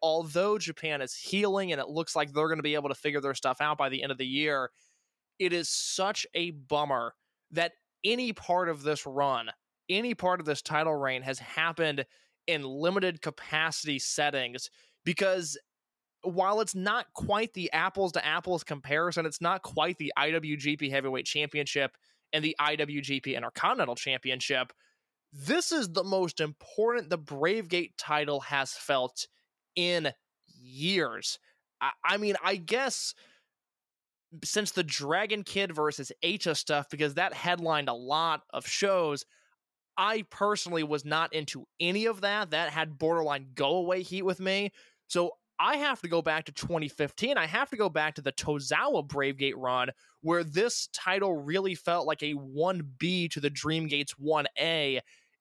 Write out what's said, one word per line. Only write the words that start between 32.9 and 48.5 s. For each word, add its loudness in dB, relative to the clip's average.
since -2
the 0
Dragon -2
Kid -2
versus -2
Eita 0
stuff, 0
because 0
that 0
headlined 0
a 0
lot 0
of -6
shows, 2
I 0
personally 0
was -2
not 0
into -6
any 2
of 0
that. 0
That 2
had -2
borderline 2
go-away 2
heat -4
with 0
me. 0
So 2
I 2
have 0
to -8
go 4
back 0
to -14
twenty -2
fifteen. 0
I 4
have 0
to -8
go 4
back 0
to -10
the -2
Tozawa 0